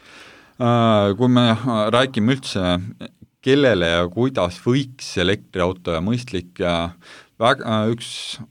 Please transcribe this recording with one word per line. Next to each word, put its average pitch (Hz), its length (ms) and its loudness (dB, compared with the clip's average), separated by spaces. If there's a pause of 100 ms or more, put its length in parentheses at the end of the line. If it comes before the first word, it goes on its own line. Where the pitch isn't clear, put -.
(560)
Äh, 113 640 4
kui 123 100 2
me 123 160 4 (480)
räägime 127 400 2
üldse, 90 460 -2 (640)
kellele 123 460 4
ja 87 180 2
kuidas 101 560 -2
võiks 127 540 -2
elektriauto 90 760 -2
ja 80 80 -2
mõistlik, 101 600 -6
äh, 85 340 -2 (440)
väg-, 127 220 2
äh, 110 320 -2
üks - 460 -10 (120)